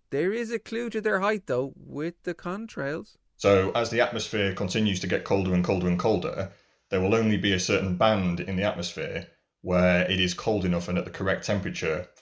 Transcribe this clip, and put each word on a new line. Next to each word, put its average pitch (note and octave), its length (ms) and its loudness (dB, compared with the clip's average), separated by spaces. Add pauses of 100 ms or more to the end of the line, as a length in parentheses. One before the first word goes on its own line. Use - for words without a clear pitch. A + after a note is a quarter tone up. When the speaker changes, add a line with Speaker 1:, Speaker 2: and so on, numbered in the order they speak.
(100)
Speaker 1:
There E3 220 0
is A3+ 180 -4
a A#3 80 -4
clue A3+ 320 -6
to G#3+ 120 -4
their G#3 180 0
height, G#3 260 -2
though, C3 300 -2
with C#3+ 380 -8 (100)
the F3 100 -6
contrails. F3+ 840 -10 (200)
Speaker 2:
So F#2+ 380 4
as A#2 160 2
the A2+ 100 2
atmosphere G#2+ 540 0
continues G2+ 460 0
to F#2 60 -4
get F2+ 180 -2
colder F#2+ 300 2
and F2+ 80 4
colder F2+ 240 2
and F2 120 2
colder, F#2+ 520 0 (380)
there F#2+ 140 0
will G2 120 4
only A2 220 4
be G2 160 2
a F#2 80 2
certain F#2+ 360 0
band F#2 440 2
in G2 160 -4
the F#2 80 0
atmosphere - 640 -6 (340)
where F2+ 500 2
it F#2+ 100 0
is F2+ 140 0
cold G#2 300 0
enough F2 240 0
and F2+ 80 -2
at F2 80 -2
the - 60 -12
correct F#2+ 340 -4
temperature F2+ 640 -4 (140)